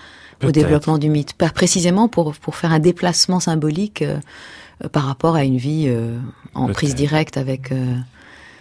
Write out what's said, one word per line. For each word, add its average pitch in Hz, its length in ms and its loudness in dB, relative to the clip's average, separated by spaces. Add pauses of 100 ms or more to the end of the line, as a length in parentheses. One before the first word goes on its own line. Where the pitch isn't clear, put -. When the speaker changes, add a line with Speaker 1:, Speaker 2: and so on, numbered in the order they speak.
(400)
Speaker 1:
Peut-être. 135 140 2
Speaker 2:
développement 151 440 4
du 147 120 0
mythe. 147 240 -2
Pas 165 160 0
précisément 180 580 2
pour, 151 260 0
pour - 220 -10
faire 165 160 0
un 160 80 4
déplacement 175 580 2
symbolique, 160 640 -2
euh, 147 160 -4 (640)
euh, - 40 -8
par 147 160 0
rapport 160 320 0
à 143 80 2
une 131 140 2
vie, 151 280 -2
euh, 117 320 -2 (360)
en 127 100 -2
Speaker 1:
Peut-être. 104 120 -2
Speaker 2:
prise 143 200 -2
directe 151 400 0
avec, 131 340 -6
euh, 127 240 -2 (680)